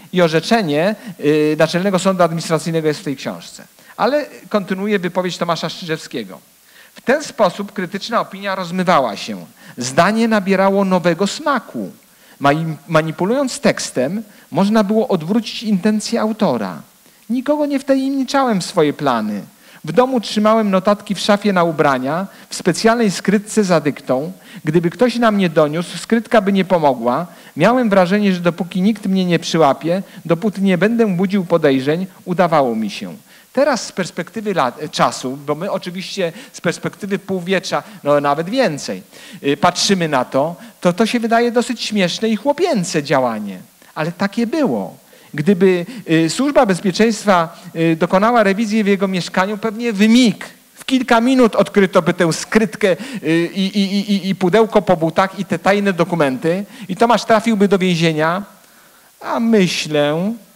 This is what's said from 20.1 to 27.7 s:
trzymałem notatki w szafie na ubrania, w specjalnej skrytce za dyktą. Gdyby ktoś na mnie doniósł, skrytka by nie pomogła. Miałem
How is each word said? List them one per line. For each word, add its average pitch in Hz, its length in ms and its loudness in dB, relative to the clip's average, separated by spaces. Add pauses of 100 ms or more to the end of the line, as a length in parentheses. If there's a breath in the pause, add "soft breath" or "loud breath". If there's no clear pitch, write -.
trzymałem 214 500 2
notatki 196 440 0
w - 40 -10
szafie 202 340 2
na 175 100 4
ubrania, 151 640 0 (220 loud breath)
w - 60 -12
specjalnej 220 560 2
skrytce 208 520 0
za 175 160 2
dyktą. 147 520 -2 (340 loud breath)
Gdyby 165 240 2
ktoś 240 260 0
na 233 160 2
mnie 196 180 2
doniósł, 160 480 0
skrytka 226 440 2
by 196 120 0
nie 190 120 2
pomogła. 143 640 2 (300 loud breath)
Miałem 226 320 4